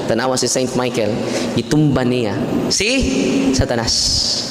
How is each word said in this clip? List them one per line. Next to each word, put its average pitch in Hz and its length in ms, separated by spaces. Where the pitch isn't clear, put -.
Tanawa 127 280
si 123 120
Saint 127 280
Michael, 120 360
gitumban 131 560
niya 113 240
si 202 200
Satanas. 120 380